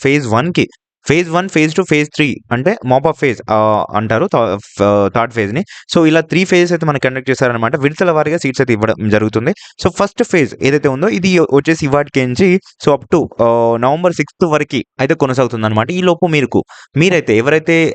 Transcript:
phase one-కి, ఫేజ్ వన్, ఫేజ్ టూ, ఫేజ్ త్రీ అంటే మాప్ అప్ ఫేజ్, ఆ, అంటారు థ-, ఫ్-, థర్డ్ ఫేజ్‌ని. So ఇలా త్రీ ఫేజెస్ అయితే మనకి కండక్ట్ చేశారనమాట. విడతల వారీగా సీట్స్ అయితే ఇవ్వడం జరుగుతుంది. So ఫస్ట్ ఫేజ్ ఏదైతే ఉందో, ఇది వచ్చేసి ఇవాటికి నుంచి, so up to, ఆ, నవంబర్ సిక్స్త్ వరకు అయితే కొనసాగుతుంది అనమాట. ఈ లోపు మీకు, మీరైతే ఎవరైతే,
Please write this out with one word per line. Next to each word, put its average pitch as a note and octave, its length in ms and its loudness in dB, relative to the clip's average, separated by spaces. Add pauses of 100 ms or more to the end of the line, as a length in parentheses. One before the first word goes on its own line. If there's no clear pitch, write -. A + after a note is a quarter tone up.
phase B2+ 340 0
one-కి, D#3 260 -2 (400)
ఫేజ్ E3 220 0
వన్, F3+ 200 -2
ఫేజ్ D#3 260 0
టూ, G3 80 0
ఫేజ్ D3+ 320 0
త్రీ C#3 200 0 (160)
అంటే C#3 240 -2 (100)
మాప్ C3+ 220 2
అప్ D#3 100 -2
ఫేజ్, B2+ 240 -2 (100)
ఆ, G#2+ 340 2 (100)
అంటారు A2 300 0
థ-, A2+ 320 0
ఫ్-, G2+ 580 0
థర్డ్ A#2 180 -2
ఫేజ్‌ని. A2+ 300 -2 (320)
So E3+ 100 2
ఇలా D#3+ 160 4
త్రీ D#3+ 220 -2
ఫేజెస్ F3 280 2
అయితే E3 140 -2
మనకి C#3+ 220 -2
కండక్ట్ C3 220 -4
చేశారనమాట. A#2+ 460 0
విడతల D#3 360 -2
వారీగా D#3 260 0
సీట్స్ C#3 240 -4
అయితే B2 120 0
ఇవ్వడం G#2+ 360 -2
జరుగుతుంది. G#2+ 440 0 (300)
So F#3+ 80 0
ఫస్ట్ G3+ 320 -2
ఫేజ్ D3 380 0
ఏదైతే C#3+ 280 0
ఉందో, C#3+ 200 -2
ఇది F#3 300 0
వచ్చేసి D#3 460 0
ఇవాటికి C#3 400 0
నుంచి, F3+ 340 2 (280)
so C#3+ 80 4
up - 100 -10 (100)
to, B2+ 280 -2
ఆ, A#2 340 2
నవంబర్ D#3+ 360 0
సిక్స్త్ - 320 -2
వరకు D3+ 360 -2 (180)
అయితే C3+ 140 0
కొనసాగుతుంది B2 520 0
అనమాట. A2 260 0
ఈ F3+ 100 -2
లోపు F3 240 2
మీకు, D3 380 0 (340)
మీరైతే D#3 400 2
ఎవరైతే, D#3 580 2